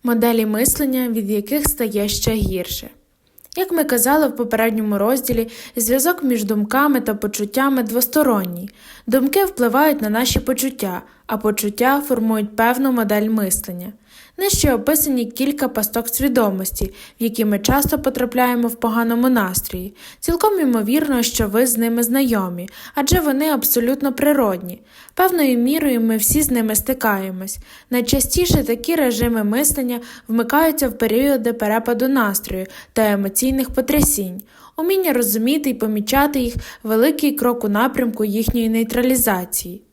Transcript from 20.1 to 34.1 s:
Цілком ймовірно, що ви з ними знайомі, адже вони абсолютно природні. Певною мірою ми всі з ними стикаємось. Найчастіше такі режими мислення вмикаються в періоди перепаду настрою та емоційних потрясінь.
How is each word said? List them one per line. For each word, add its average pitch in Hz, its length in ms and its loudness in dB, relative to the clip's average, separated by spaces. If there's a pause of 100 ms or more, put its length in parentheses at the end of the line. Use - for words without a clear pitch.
Цілком 370 400 2
ймовірно, 254 640 2
що 226 240 0
ви 233 200 2
з 240 100 0
ними 233 260 0
знайомі, 214 680 0 (260)
адже 285 240 2
вони 294 300 0
абсолютно 262 640 0
природні. 208 680 0 (320)
Певною 330 440 2
мірою 262 440 2
ми 226 160 2
всі 302 240 2
з 277 100 0
ними 220 240 0
стикаємось. 196 840 -2 (320)
Найчастіше 269 760 2
такі 240 320 -2
режими 233 480 0
мислення 247 560 -2 (280)
вмикаються 277 600 2
в - 80 -8
періоди 233 560 2
перепаду 226 540 0
настрою 202 580 0 (280)
та 214 180 2
емоційних 240 580 0
потрясінь. 226 720 0 (360)